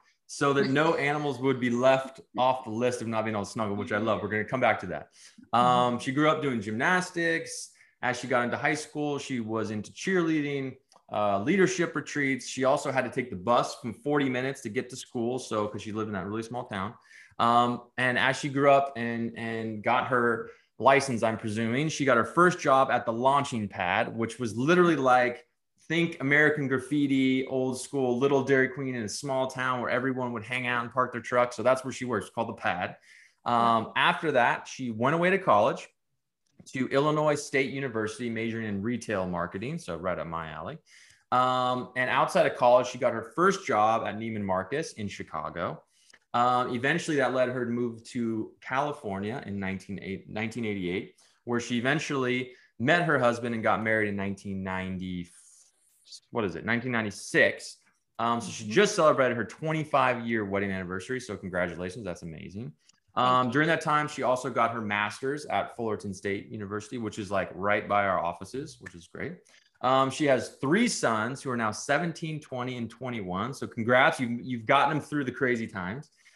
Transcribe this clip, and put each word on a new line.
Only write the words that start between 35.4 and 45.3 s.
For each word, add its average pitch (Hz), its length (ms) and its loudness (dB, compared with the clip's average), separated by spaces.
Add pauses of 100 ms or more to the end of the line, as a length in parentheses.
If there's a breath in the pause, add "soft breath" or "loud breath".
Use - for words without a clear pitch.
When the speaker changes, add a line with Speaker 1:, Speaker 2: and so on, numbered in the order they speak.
Speaker 1:
to 127 240 -4
Illinois 151 460 2
State 139 340 0
University, 120 580 -4
majoring 113 380 -4
in 98 160 -4
retail 110 440 -2
marketing. 95 520 -6
So 85 180 -8
right 85 220 -4
up 78 80 -6
my 82 240 -8
alley. 85 260 -12 (560 soft breath)
Um, 127 640 2
and 127 140 0
outside 156 340 4
of 139 100 0
college, 127 320 6
she 127 120 -8
got 120 160 2
her 113 200 -6
first 185 320 2
job 110 400 4
at 104 120 -6
Neiman 110 240 -6
Marcus 98 500 -2
in 104 160 -8
Chicago. 85 760 -8 (500 soft breath)